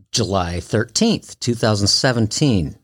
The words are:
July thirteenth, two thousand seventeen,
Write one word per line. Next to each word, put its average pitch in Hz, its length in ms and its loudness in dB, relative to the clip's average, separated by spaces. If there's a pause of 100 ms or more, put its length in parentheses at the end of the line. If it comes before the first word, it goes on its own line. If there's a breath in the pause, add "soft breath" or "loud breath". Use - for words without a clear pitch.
(100)
July 87 500 -2
thirteenth, - 800 -2
two 123 160 -2
thousand 107 340 0
seventeen, 117 960 0